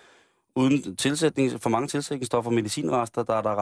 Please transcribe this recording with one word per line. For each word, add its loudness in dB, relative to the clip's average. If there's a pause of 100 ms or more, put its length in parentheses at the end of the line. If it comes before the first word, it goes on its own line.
(560)
uden 2
tilsætning, 0
for 0
mange 2
tilsætningsstoffer, -2
medicinrester, 0
der -2
er 0
der 0